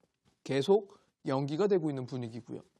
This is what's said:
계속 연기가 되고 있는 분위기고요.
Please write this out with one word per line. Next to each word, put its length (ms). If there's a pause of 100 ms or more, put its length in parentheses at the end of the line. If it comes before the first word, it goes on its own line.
(440)
계속 540 (280)
연기가 400
되고 240
있는 160
분위기고요. 540 (200)